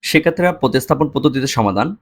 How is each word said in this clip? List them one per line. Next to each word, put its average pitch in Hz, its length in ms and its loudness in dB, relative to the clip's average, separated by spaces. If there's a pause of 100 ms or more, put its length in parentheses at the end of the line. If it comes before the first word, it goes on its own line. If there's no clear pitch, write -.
(140)
শিক্ষার্থীরা, 170 400 2
প্রতিস্থাপন 139 560 0
পদ্ধতিতে 135 380 0
সমাধান 117 540 0